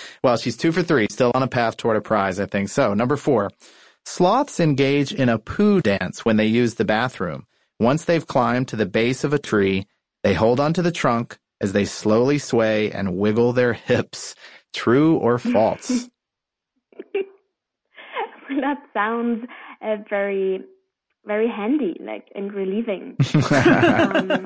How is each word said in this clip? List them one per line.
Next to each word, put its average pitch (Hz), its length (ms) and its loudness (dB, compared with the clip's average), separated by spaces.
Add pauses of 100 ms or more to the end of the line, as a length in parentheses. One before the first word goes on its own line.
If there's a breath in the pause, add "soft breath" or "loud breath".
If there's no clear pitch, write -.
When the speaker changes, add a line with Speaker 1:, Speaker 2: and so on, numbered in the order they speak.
Speaker 1:
<laughs> - 180 -20
Well, 120 140 4
she's 117 180 -4
two 160 160 0
for 180 100 0
three, 139 280 2
still 123 240 2
on 131 80 0
a 135 60 0
path 117 280 0
toward 110 220 0
a - 20 -6
prize, 98 400 0
I 95 60 -2
think. 101 240 -2
So, 113 240 2
number 123 240 0
four. 104 320 0 (560 soft breath)
Sloths 226 520 0
engage 143 540 2
in 131 160 0
a 113 100 2
poo 208 440 0
dance 92 420 -2
when 110 140 2
they 110 80 2
use 117 300 2
the 113 100 0
bathroom. 107 580 -2 (340)
Once 123 280 0
they've 165 200 0
climbed 123 420 0
to 120 80 -8
the 104 100 0
base 113 360 0
of 147 120 0
a 143 40 2
tree, 98 480 0 (360)
they 101 100 2
hold 110 280 2
onto 165 200 0
the 170 120 0
trunk 120 460 -2 (220)
as 101 140 -2
they 101 100 2
slowly 120 540 2
sway 110 520 0
and 92 280 -6
wiggle 110 340 2
their 120 220 2
hips. - 600 -4 (380 loud breath)
True 151 460 4
or 120 200 2
false? 233 760 -2
<laughs> - 40 -20 (2500 loud breath)
Speaker 2:
That 269 180 -2 (160)
sounds, 233 520 -2 (360 loud breath)
uh, 220 140 -4 (120)
very, 196 520 -2 (640)
very 214 220 0
handy, 214 520 -2
like, - 340 -12
and 202 180 -8
relieving. 196 680 -4
Speaker 1:
<laughs> - 160 0
Speaker 2:
Um, 277 960 2 (160)